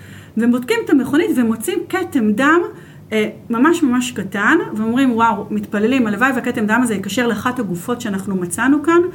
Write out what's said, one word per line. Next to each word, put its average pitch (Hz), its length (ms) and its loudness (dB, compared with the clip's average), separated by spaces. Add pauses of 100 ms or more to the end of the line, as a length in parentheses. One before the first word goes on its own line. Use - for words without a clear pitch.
(360)
והם 233 140 2
בודקים 254 340 0
את - 60 -2
המכונית, 285 460 2
והם 240 100 2
מוצאים 330 320 -2 (100)
כתם 294 440 0
דם, 294 280 4 (520)
אה, 214 160 0 (220)
ממש, 302 320 4
ממש 247 300 0
קטן, 214 440 0 (200)
ואומרים, 240 400 2
"וואו, 220 340 2
מתפללים, 214 560 0
הלוואי 214 300 0
והכתם 240 300 -2
דם 220 160 2
הזה 226 120 0
יקשר 196 320 -2
לאחת 240 320 -2
הגופות 208 420 -4
שאנחנו 190 360 -4
מצאנו 240 460 0
כאן, 339 180 4 (140)